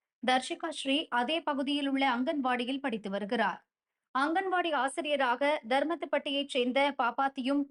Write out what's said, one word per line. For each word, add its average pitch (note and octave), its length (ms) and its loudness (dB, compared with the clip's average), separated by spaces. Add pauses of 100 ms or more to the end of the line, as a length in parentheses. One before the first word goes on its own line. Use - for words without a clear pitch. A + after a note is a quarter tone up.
(280)
தர்ஷிகா C4+ 420 0
ஸ்ரீ C#4 380 -2
அதே B3 340 0
பகுதியில் C#4+ 460 -2
உள்ள C4+ 280 2
அங்கன்வாடியில் B3+ 640 0
படித்து A3 300 -4
வருகிறார். G3+ 560 -2 (540)
அங்கன்வாடி F4 540 0
ஆசிரியராக C#4 920 0
தர்மத்துப்பட்டியைச் C#4+ 800 0
சேர்ந்த C4+ 500 2
பாப்பாத்தியும் C4+ 720 0